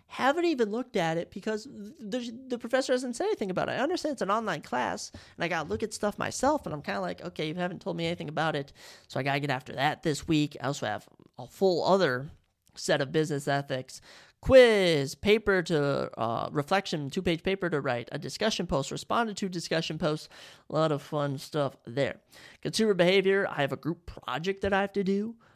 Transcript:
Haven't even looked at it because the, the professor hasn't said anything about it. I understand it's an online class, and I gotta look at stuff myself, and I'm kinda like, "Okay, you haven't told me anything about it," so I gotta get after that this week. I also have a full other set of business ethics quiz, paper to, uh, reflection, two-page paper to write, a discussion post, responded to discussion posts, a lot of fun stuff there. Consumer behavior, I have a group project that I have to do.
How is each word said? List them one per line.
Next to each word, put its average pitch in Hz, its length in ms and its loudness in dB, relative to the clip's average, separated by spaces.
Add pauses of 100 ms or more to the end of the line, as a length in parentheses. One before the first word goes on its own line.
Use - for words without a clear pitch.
Haven't 285 380 0
even 254 240 2
looked 247 260 -6
at 165 220 0
it 175 140 -6
because 214 320 -6
the, 226 720 -10 (100)
the 247 120 -4
professor 262 320 0
hasn't 254 240 -2
said 370 120 -2
anything 285 220 -2
about 175 200 -2
it. - 20 -4
I 123 60 -4
understand 311 360 -2
it's - 80 -6
an 185 80 -2
online 202 320 -2
class, - 520 -4
and - 300 -10
I 170 40 -2
gotta 160 220 -4
look 214 120 -4
at 214 120 -6
stuff - 260 -4
myself, - 460 0
and 160 100 -6
I'm 147 80 -10
kinda 202 160 -4
like, 180 240 -8
"Okay, 175 240 -6
you 156 80 -6
haven't 180 260 -4
told 175 160 -6
me 170 80 -4
anything 165 240 -6
about 151 260 -2
it," 143 180 -6 (340)
so - 120 -6
I 127 40 -4
gotta 139 160 0
get 143 100 -4
after 127 240 -4
that 135 300 -2
this 151 240 -2
week. 151 340 2
I 127 60 -2
also 139 180 -4
have 104 220 -6 (320)
a 127 80 -12
full 180 380 2
other 151 440 2 (460)
set 156 260 0
of 135 100 -2
business 151 360 0
ethics 139 540 -4 (420)
quiz, 190 720 8
paper 202 460 4
to, 143 580 0
uh, 113 320 -2
reflection, 151 580 -2
two-page 175 340 -2
paper 190 260 -2
to 151 100 0
write, 123 320 -4
a 143 80 -8
discussion 196 480 -4
post, 135 240 -2
responded 214 460 -2
to 202 100 -4
discussion 165 500 -4
posts, 156 300 -2 (420)
a - 40 -8
lot 156 180 2
of 139 100 -2
fun 143 360 -4
stuff 143 400 -4 (100)
there. 120 300 -2 (440)
Consumer 208 320 2
behavior, 190 560 4
I 151 120 -4
have 139 100 0
a 135 60 -6
group - 280 -8
project 165 580 -6
that 196 100 0
I 190 80 2
have 196 120 -2
to 202 100 -2
do. 202 320 0 (200)